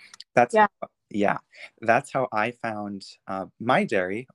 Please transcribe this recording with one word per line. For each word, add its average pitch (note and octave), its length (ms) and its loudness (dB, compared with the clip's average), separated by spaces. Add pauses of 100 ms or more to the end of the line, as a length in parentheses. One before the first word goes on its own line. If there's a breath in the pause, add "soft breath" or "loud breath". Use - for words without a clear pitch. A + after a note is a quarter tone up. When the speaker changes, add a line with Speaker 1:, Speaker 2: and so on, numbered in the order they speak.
(360 loud breath)
Speaker 1:
That's A#2+ 180 4
Speaker 2:
Yeah. G#3+ 140 6 (140)
Speaker 1:
how, - 80 -12 (200)
yeah, - 280 0 (440 loud breath)
that's A2+ 320 2
how C3 180 -2
I A2 200 -2
found, G#2 540 -10 (220)
uh, F#2+ 200 -6 (120)
my A2+ 260 2
dairy, G2+ 500 -2